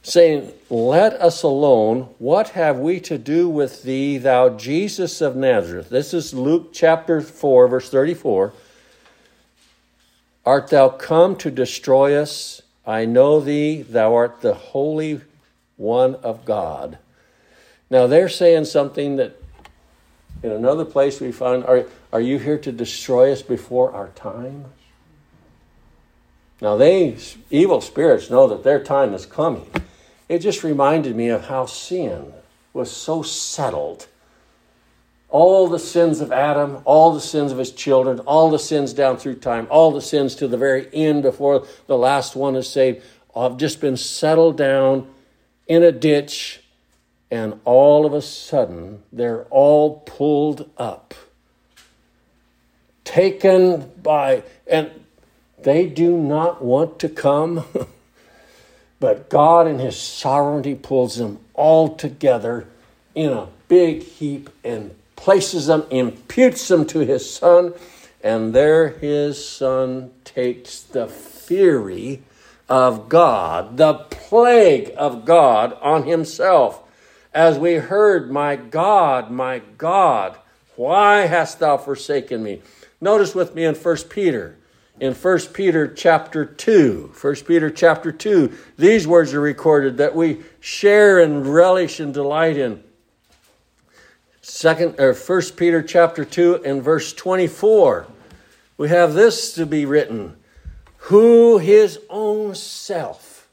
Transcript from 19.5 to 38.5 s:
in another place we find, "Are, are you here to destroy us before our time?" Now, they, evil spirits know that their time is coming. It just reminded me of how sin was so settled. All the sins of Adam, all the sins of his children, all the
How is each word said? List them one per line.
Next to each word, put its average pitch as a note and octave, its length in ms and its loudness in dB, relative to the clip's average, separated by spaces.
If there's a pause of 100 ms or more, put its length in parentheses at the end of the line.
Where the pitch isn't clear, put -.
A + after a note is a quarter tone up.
in A2+ 80 -6
another C3+ 340 -2
place C#3 340 -2
we B2+ 120 -10
find, B2+ 340 -4
"Are, B2+ 200 2 (280)
are A2+ 80 -2
you C3 160 -2
here D3 220 -4
to C#3 120 -10
destroy B2 600 0
us C3 100 -6
before B2+ 500 -4
our E2 180 -14
time?" C3 560 -16 (2000)
Now, G#2 160 -2
they, D#3 400 2 (320)
evil D#3 320 0
spirits - 480 -2
know B2+ 180 4
that G#2 160 -6
their C#3 200 0
time C3+ 320 -2
is F#2 100 -14
coming. D3+ 400 -6 (600)
It E3+ 120 -4
just F#3+ 240 -4
reminded C#3+ 520 -2
me A#2 140 -4
of G#2+ 160 -4
how C3 220 -6
sin G2+ 680 -10 (400)
was B2 160 -8
so D#3+ 320 -8
settled. E2+ 840 -10 (1200)
All F#3 380 4
the E3+ 100 -4
sins E3 420 0
of B2+ 120 -6
Adam, C#3+ 520 -2
all D#3 300 6
the C#3+ 80 -8
sins C#3+ 300 -6
of B2+ 80 -8
his B2 120 -8
children, C3 500 0
all D#3+ 280 2
the D3+ 80 0